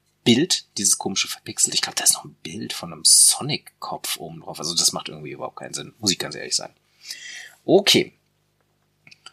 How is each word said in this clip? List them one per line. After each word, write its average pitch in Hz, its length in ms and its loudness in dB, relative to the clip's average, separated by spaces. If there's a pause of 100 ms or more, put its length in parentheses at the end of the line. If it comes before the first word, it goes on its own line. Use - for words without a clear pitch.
(240)
Bild, 127 440 4 (100)
dieses 98 220 0
komische - 300 -4
verpixelt, - 460 -4
ich - 60 0
glaube, - 160 -4
da - 80 -4
ist - 80 4
noch - 120 -2
ein - 180 -18
Bild 110 320 -8
von - 180 -10
einem 78 140 -2
Sonic-Kopf - 1120 2
oben 80 240 -12
drauf. 85 160 -12
Also 80 160 -4
das 85 180 4
macht - 160 -6
irgendwie 76 220 -12
überhaupt 67 260 -10
keinen 65 160 -12
Sinn, 76 260 -10
muss 101 140 2
ich 80 60 -2
ganz - 160 -6
ehrlich - 200 -8
sagen. - 200 -6 (920)
Okay. - 480 6 (1200)